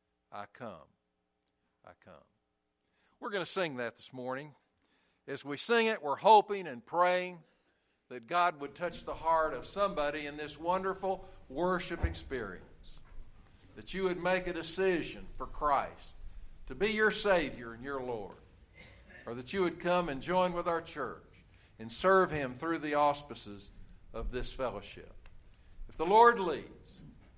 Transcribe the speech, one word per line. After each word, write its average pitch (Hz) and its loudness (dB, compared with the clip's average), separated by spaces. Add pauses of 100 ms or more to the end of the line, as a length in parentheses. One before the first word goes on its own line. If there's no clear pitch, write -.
(320)
I 101 -12
come, 92 -14 (960)
I 90 -20
come." 87 -20 (960)
We're 254 -6
gonna 190 -2
sing 160 -2
that 117 -4
this - -16
morning. 131 -8 (720)
As 139 -8
we 143 -6
sing 226 2
it, 220 0
we're 139 0
hoping 202 6
and 120 -10
praying 180 2 (680)
that 120 -12
God 175 2
would 139 -8
touch 165 -6
the 151 -8
heart 156 2
of 123 -8
somebody 151 0
in 147 -8
this 143 -8
wonderful 185 -2 (180)
worship 170 0
experience, - -6 (760)
that 110 -12
you 185 -2
would 175 0
make 180 2
a 175 -2
decision 165 -2
for 127 -6
Christ 131 0 (520)
to 135 -8
be 202 0
your 214 4
Savior 131 2
and 117 -14
your 139 -6
Lord, 113 -6 (920)
or 117 -6
that 127 -8
you 196 2
would 175 0
come 175 2
and 135 -4
join 180 2
with 175 -2
our 165 2
church - -10 (340)
and 113 -8
serve 185 6
Him 143 -2
through 165 -2
the 147 -2
auspices 131 0 (420)
of 117 -4
this 120 -4
fellowship. 104 -6 (720)
If - -14
the 156 -2
Lord 226 10
leads, - -6 (340)